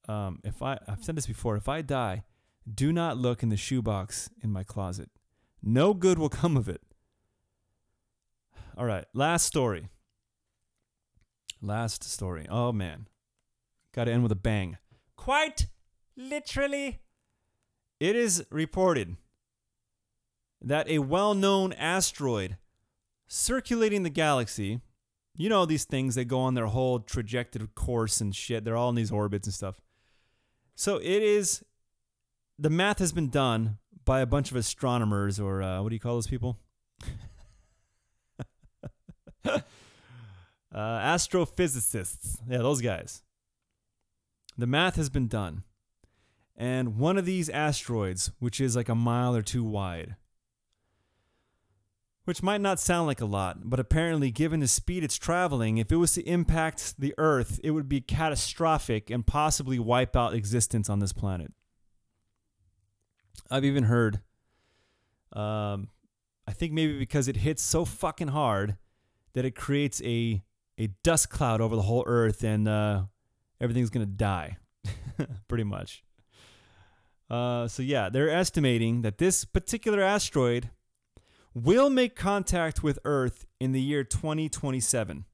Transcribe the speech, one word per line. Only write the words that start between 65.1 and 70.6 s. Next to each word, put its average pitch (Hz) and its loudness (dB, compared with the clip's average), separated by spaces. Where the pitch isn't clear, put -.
um, 104 -4
I 104 -8
think 165 -4
maybe 156 0
because 131 0
it 120 -2
hits 139 0
so 156 2
fucking - -4
hard 107 2
that 127 0
it 127 -2
creates 143 0
a, 117 0